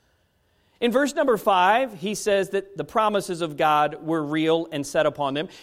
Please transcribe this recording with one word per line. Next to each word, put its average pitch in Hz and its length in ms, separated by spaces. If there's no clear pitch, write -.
In 240 100
verse 269 240
number 277 220
five, 202 640
he 202 160
says 196 340
that 196 260
the 190 60
promises 202 580
of 156 160
God 151 460
were 160 220
real 160 480
and 143 120
set 156 220
upon 143 280
them. 160 140